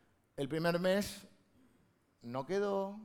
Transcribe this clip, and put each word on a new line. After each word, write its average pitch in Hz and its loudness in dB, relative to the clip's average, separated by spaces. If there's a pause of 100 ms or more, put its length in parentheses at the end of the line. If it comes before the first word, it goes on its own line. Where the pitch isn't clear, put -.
(380)
el 139 -2
primer 165 2
mes 190 0 (960)
no 123 -6
quedó, 196 0